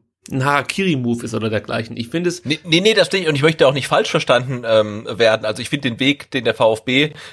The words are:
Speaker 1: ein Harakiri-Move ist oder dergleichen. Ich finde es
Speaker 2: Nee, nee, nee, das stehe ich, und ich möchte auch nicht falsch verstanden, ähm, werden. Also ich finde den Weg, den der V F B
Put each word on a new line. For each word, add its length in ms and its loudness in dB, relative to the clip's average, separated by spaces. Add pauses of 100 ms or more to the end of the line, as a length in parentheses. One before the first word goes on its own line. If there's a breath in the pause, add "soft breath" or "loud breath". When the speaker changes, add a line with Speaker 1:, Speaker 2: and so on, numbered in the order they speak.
(320)
Speaker 1:
ein 120 -2
Harakiri-Move 840 -2
ist 80 -10
oder 160 -4
dergleichen. 480 -6
Ich 120 -8
finde 200 -2
es 160 -8
Speaker 2:
Nee, 180 -4
nee, 180 2
nee, 120 4
das 140 4
stehe 160 -2
ich, 60 -2
und 40 2
ich 80 0
möchte 260 4
auch 60 4
nicht 140 -4
falsch 240 0
verstanden, 520 0
ähm, 460 0
werden. 340 2
Also 200 -4
ich 60 -10
finde 200 -2
den 100 -6
Weg, 300 0
den 140 -4
der 100 0
V 200 2
F 120 -8
B 280 0 (200 loud breath)